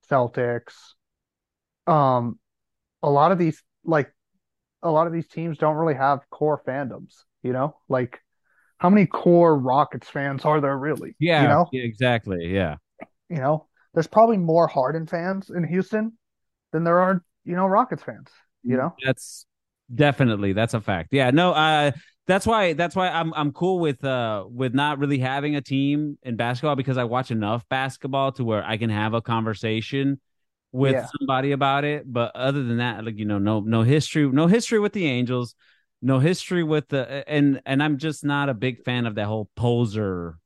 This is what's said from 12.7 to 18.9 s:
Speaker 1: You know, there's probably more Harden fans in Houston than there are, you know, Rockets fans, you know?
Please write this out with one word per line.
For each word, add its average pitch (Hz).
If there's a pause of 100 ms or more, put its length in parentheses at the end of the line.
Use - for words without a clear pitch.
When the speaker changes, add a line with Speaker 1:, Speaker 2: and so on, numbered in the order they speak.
Speaker 1:
You 170
know, 147 (240)
there's 160
probably 226
more 165
Harden 156
fans 185
in 175
Houston 214 (580)
than 165
there 170
are, 185 (220)
you 175
know, 185
Rockets 190
fans, 135 (360)
you 123
know? 139 (100)